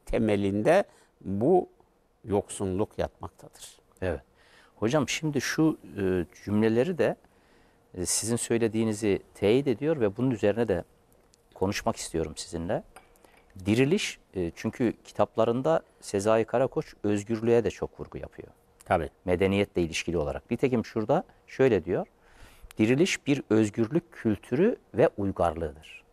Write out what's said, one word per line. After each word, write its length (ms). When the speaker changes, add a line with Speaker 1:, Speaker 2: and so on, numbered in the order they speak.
Speaker 1:
temelinde 800
bu 480
yoksunluk 720
yatmaktadır. 800
Speaker 2:
Evet. 200
Hocam 340
şimdi 320
şu, 360
e, 280
cümleleri 540
de, 180
e, 120
sizin 300
söylediğinizi 840
teyit 340
ediyor 320
ve 180
bunun 140
üzerine 360
de 160
konuşmak 420
istiyorum 400
sizinle. 480
Diriliş, 540
e, 200
çünkü 380
kitaplarında 800
Sezai 440
Karakoç 480
özgürlüğe 600
de 60
çok 300
vurgu 180
yapıyor. 320
Speaker 1:
Tabii. 240
Speaker 2:
Medeniyetle 560
ilişkili 360
olarak. 340
Nitekim 340
şurada 380
şöyle 380
diyor. 220
"Diriliş 500
bir 220
özgürlük 600
kültürü 680
ve 240
uygarlığıdır. 960